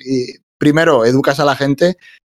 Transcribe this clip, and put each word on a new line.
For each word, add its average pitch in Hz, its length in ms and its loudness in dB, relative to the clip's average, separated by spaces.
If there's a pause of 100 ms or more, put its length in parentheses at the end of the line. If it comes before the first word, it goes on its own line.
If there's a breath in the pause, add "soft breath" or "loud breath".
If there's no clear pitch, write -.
y 127 340 -6 (200)
primero 147 480 2
educas 139 340 0
a 147 60 0
la 135 100 0
gente 143 400 -2 (400 soft breath)